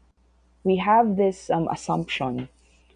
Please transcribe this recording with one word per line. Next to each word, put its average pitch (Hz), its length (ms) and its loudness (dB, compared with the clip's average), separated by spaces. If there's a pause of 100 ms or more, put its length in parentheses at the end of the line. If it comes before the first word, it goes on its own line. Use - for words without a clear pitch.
(640)
we 190 140 2
have 208 380 2
this, 190 340 -2
um, 165 180 0
assumption 135 800 -4 (480)